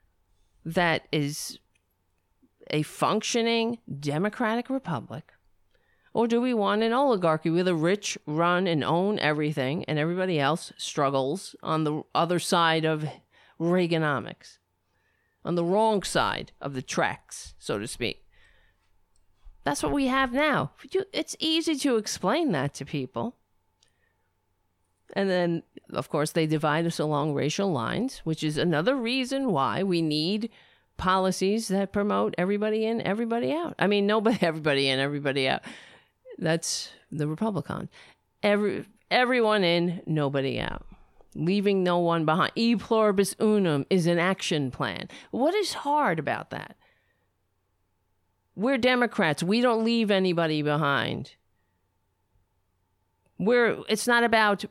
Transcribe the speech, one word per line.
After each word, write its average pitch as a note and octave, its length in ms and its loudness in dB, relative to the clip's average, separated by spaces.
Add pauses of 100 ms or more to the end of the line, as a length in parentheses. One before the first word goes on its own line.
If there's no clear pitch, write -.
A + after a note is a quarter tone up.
(640)
that E3 460 0
is D3 480 -4 (1120)
a D3+ 100 0
functioning A3+ 960 0 (220)
democratic G#3+ 680 -2
republic? E3 640 -8 (800)
Or A#3 140 2
do A#3 140 2
we B3+ 120 2
want G#3 300 2
an A3+ 100 2
oligarchy F#3 560 2
where F3 140 2
the F3+ 120 2
rich F3 500 0
run F3 420 2
and D#3 160 2
own F3 360 0
everything D3+ 680 -2
and D#3 120 -2
everybody F3 420 0
else C#3+ 380 -2
struggles C#3 840 -2
on D#3+ 220 -2
the D3+ 200 -2 (100)
other E3 260 2
side D#3+ 460 2
of D#3 220 0 (520)
Reaganomics, D#3+ 1000 0 (880)
on F3 100 -2
the E3+ 80 2
wrong G#3 380 2
side - 580 -2
of C#3+ 140 -8
the C3 80 -6
tracks, - 800 -6
so - 180 -4
to G#2 100 -6
speak? - 380 -6 (1400)
That's - 200 -2
what D4 80 0
we C#4 160 0
have C4 260 0
now. C4+ 380 0 (180)
You, F#4+ 240 -2
it's - 260 -6
easy D#4+ 360 0
to C4 220 2
explain A3+ 540 -2
that C#3+ 240 -2
to C3+ 100 -12
people. B2+ 520 -6 (1800)
And G3 160 0
then, F3 340 0 (300)
of - 160 -4
course, D3+ 220 0
they D#3+ 160 0
divide D#3 380 0
us E3 140 -2
along D3+ 340 0
racial D3+ 380 0
lines, B2+ 520 -2
which D#3+ 200 -4
is D#3 140 -2
another E3+ 380 2
reason B3+ 560 -2
why C3+ 320 0
we F3+ 180 0
need E3 480 0 (480)
policies F#3+ 720 0
that G3 220 0
promote G3+ 460 0
everybody G#3+ 480 -2
in, A3+ 160 -2
everybody A#3 500 -2
out. E4 280 -6
I F3+ 80 2
mean, G3+ 200 2
nobody, G#3+ 320 2
<laughs> - 20 -16
everybody D3+ 460 2
in, C3 120 2
everybody C#3 480 0
out. C3 140 0 (760)
That's - 540 -4 (200)
the D3+ 160 -2
Republican. F3+ 640 -4 (520)
Every, G#3 440 0 (240)
everyone A#3 540 2
in, E3+ 420 2
nobody C#3 540 -2
out. - 260 -8 (480)
Leaving F#3+ 500 0
no F3 160 2
one E3+ 260 0
behind. D#3 300 2
E A#3 200 2
pluribus G3+ 640 2
unum G3 500 2
is F#3 160 4
an E3+ 140 2
action E3 500 -2
plan. A#2+ 380 -6 (240)
What C#4+ 220 0
is G#4 200 -2
hard C#4 460 0
about C#3+ 300 -6
that? - 260 -12 (1800)
We're B3 220 2
Democrats. A3+ 640 2
We F#3 200 2
don't A3+ 240 2
leave A3+ 260 2
anybody E3+ 500 2
behind. C#3+ 720 -2 (2000)
We're, A3+ 380 4 (100)
it's G#3+ 160 0
not A#3+ 180 4
about G#3+ 480 2